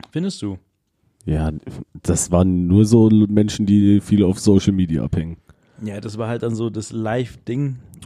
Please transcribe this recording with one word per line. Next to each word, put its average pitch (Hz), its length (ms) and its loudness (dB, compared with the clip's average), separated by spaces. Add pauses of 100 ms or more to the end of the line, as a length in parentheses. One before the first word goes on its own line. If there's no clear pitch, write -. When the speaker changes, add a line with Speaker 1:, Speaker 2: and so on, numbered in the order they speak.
(120)
Speaker 1:
Findest 185 300 -6
du? 98 160 -6 (680)
Speaker 2:
Ja, 78 260 -2 (500)
das - 300 -2
waren 90 360 2
nur 101 180 4
so 110 240 6
Menschen, 107 560 2
die 101 360 4
viel 104 220 2
auf 92 160 0
Social 101 340 4
Media 80 300 -2
abhängen. 82 340 -6 (460)
Speaker 1:
Ja, 104 180 -10
das 107 160 -12
war 113 100 -6
halt 117 160 -6
dann 117 120 -4
so 113 140 -4
das 107 220 -10
Live-Ding. 123 840 -6 (280)